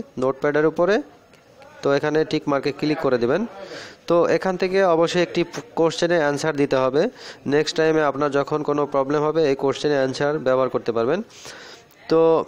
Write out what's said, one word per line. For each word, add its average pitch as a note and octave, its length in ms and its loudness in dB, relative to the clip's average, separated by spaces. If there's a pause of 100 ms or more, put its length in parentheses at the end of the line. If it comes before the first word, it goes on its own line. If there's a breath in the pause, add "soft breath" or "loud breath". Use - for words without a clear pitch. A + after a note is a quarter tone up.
(180)
নোটপ্যাডের D3 480 0
উপরে, F3 360 2 (800)
তো C#3 100 2
এখানে D3+ 320 0
টিক D#3 240 -2
মার্কে C#3 240 0
ক্লিক D3+ 260 -2
করে B2+ 200 2
দেবেন। C#3 280 0 (600 loud breath)
তো E3+ 200 4
এখান F3+ 300 0
থেকে F#3+ 280 0
অবশ্যই E3+ 380 2
একটি E3+ 220 -2 (300)
কোশ্চেনের E3 440 2
অ্যান্সার D3 380 0
দিতে C#3+ 200 2
হবে। C3 320 2 (380 loud breath)
নেক্সট D3 300 0
টাইমে D#3+ 260 2
আপনার C#3+ 280 0
যখন C#3+ 320 -2
কোনো D3 240 0
প্রবলেম C#3+ 360 0
হবে, D#3 260 0
এই C#3 60 2
কোশ্চেনের C#3 420 0
অ্যান্সার C#3 420 -2
ব্যবহার C3 300 0
করতে A#2+ 240 -4
পারবেন। B2 300 0 (880 loud breath)
তো D#3+ 400 4